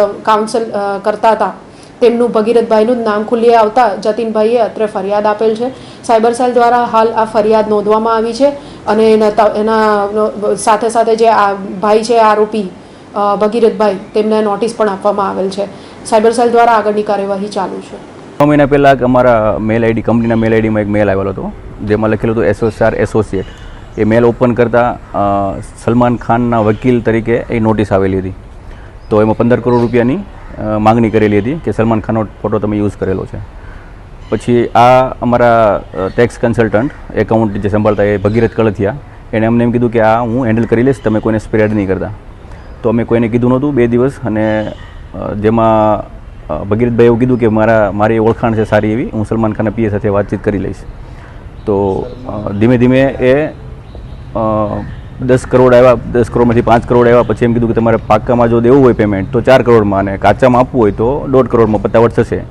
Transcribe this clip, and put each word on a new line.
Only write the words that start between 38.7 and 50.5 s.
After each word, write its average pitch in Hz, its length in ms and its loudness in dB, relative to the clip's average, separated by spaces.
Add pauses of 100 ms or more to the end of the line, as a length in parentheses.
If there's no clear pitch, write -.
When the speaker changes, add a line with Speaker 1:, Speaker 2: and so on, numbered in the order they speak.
Speaker 2:
એણે 110 140 0
અમને 117 180 2
એમ 120 60 0
કીધું 120 220 0
કે 113 80 0
આ 110 200 2
હું 123 260 -4
હેન્ડલ 110 180 0
કરી 113 180 0
લઈશ, 135 220 2
તમે 107 160 0
કોઈને 110 180 0
સ્પ્રેડ 107 340 0
નહીં 101 160 -2
કરતા. 92 220 -4 (720)
તો 113 60 -2
અમે 120 160 0
કોઈને 117 240 0
કીધું 120 220 0
નહોતું 135 240 0
બે 123 120 2
દિવસ, 120 260 0 (140)
અને, 107 460 -2 (420)
અ, 98 180 -8
જેમાં 107 720 2 (460)
અ, 80 140 -6
ભગીરથભાઈ 117 420 2
એવું 117 120 4
કીધું 127 200 0
કે 113 100 0
મારા, 107 460 2
મારી 110 240 0
ઓળખાણ 113 360 0
છે 107 100 0
સારી 107 240 0
એવી, 120 260 -4
હું 107 120 -4
સલમાન 110 260 -2
ખાનના 107 180 -4
પી 107 120 -4
એ 110 60 0
સાથે 101 200 -2
વાતચીત 101 360 -2
કરી 101 140 0